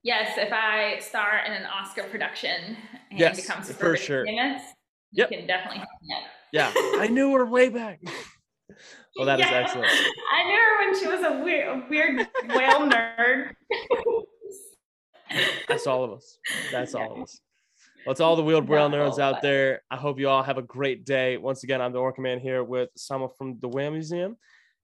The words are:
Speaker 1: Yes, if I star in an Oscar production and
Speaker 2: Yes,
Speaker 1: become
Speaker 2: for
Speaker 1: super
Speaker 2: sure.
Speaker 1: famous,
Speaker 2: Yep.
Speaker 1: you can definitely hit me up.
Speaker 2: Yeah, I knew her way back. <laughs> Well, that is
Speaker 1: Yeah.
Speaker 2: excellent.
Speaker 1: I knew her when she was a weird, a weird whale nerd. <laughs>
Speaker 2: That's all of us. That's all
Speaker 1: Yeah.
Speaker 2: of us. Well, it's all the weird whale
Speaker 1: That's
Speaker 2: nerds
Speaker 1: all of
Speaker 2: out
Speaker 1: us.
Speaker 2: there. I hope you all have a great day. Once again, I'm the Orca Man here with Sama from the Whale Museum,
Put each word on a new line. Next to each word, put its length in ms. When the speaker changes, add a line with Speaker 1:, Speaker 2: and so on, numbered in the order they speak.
Speaker 1:
Yes, 340
if 160
I 460
star 460
in 80
an 120
Oscar 380
production 760
and 80
Speaker 2:
Yes, 220
Speaker 1:
become 220
Speaker 2:
for 100
Speaker 1:
super 240
Speaker 2:
sure. 280
Speaker 1:
famous, 360
Speaker 2:
Yep. 180
Speaker 1:
you 60
can 100
definitely 320
hit 80
me 140
up. 80
Speaker 2:
Yeah, 180
I 60
knew 260
her 120
way 240
back. 360
<laughs> 60
Well, 80
that 160
is 40
Speaker 1:
Yeah. 120
Speaker 2:
excellent. 340
Speaker 1:
I 540
knew 100
her 300
when 140
she 80
was 180
a 180
weird, 240
a 220
weird 380
whale 340
nerd. 600
<laughs> 2000
Speaker 2:
That's 200
all 160
of 100
us. 240
That's 240
all 120
Speaker 1:
Yeah. 100
Speaker 2:
of 60
us. 180
Well, 60
it's 100
all 140
the 80
weird 240
whale 220
Speaker 1:
That's 120
Speaker 2:
nerds 60
Speaker 1:
all 60
of 60
Speaker 2:
out 160
Speaker 1:
us. 60
Speaker 2:
there. 500
I 60
hope 220
you 100
all 140
have 140
a 60
great 420
day. 320
Once 260
again, 180
I'm 120
the 60
Orca 220
Man 180
here 240
with 340
Sama 300
from 220
the 80
Whale 240
Museum, 460